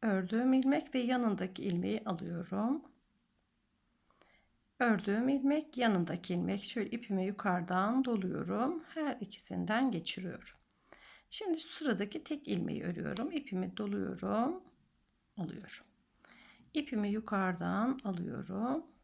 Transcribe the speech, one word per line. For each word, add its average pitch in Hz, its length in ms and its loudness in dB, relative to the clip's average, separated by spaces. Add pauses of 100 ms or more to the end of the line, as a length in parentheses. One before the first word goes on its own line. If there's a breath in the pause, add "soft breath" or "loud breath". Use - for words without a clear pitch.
Ördüğüm 220 520 4
ilmek 269 420 4
ve 254 40 4
yanındaki 233 640 2
ilmeği 196 420 2
alıyorum. 190 760 -2 (2000 soft breath)
Ördüğüm 226 500 4
ilmek, 285 480 2
yanındaki 180 560 2
ilmek. 180 300 0
Şöyle - 260 -4
ipimi 196 360 -2
yukarıdan 196 800 0
doluyorum. 220 800 0 (100)
Her 294 280 -2
ikisinden 208 720 0
geçiriyorum. - 680 -6 (720 loud breath)
Şimdi 359 300 -2
sıradaki 220 640 -2
tek 294 240 -8
ilmeği - 360 -2
örüyorum. 170 480 -4
İpimi 185 460 -4
doluyorum, 202 840 -2 (760)
alıyorum. - 480 -10 (880 loud breath)
İpimi 226 360 0
yukarıdan 202 960 0
alıyorum. 202 840 -2 (180)